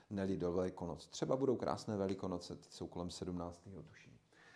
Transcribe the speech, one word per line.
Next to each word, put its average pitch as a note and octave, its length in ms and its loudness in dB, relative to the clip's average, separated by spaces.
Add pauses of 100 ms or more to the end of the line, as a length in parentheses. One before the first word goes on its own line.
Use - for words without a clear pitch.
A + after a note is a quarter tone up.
ne-li G2 280 2
do F2 140 2
Velikonoc. F2+ 560 0
Třeba - 280 0
budou C3 200 6
krásné G2+ 420 0
Velikonoce, F#2+ 580 0
ty - 140 -14
jsou - 180 -8
kolem F2 220 -4
sedmnáctého, F2 760 -6
tuším. - 300 -20 (420)